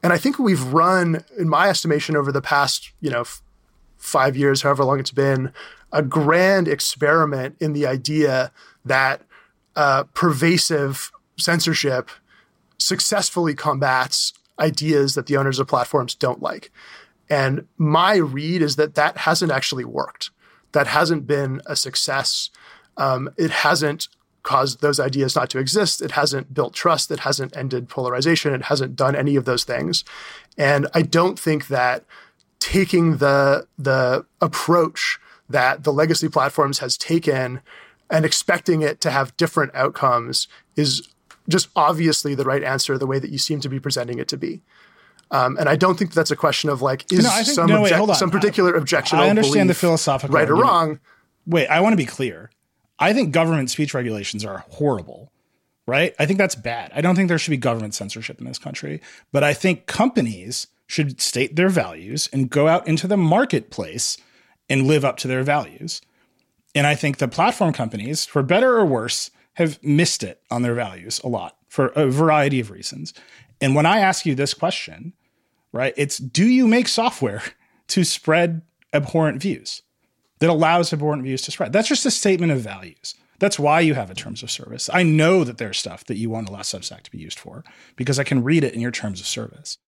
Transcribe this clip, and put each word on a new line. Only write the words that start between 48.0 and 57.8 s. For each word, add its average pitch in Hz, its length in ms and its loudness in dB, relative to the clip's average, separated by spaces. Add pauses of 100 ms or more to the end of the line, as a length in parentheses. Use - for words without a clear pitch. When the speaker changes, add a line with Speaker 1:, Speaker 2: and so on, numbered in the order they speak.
Speaker 2:
on. 170 60 4
Speaker 1:
some 185 120 2
particular 185 460 2
Speaker 2:
I, - 20 4
Speaker 1:
objectionable 160 480 2
Speaker 2:
I 196 40 6
understand 208 400 4
the 175 40 4
Speaker 1:
belief - 60 -2
Speaker 2:
philosophical 151 560 2
Speaker 1:
right 151 140 4
or 151 60 4
Speaker 2:
argument. 233 160 4
Speaker 1:
wrong. 160 280 0 (480)
Speaker 2:
Wait, 160 200 2
I 156 120 4
wanna 214 160 4
be 151 100 2
clear. 110 460 -8 (480)
I 170 120 4
think 214 220 0
government 165 380 2
speech 151 220 -4
regulations 110 520 -6
are 95 140 -10 (100)
horrible, 120 600 -4 (560)
right? 147 320 2
I 151 80 2
think 190 100 0
that's 190 180 0
bad. 117 380 -10
I 143 80 -4
don't 180 140 4
think 190 120 2
there 170 120 2
should - 120 -4
be 143 60 0
government 113 380 -4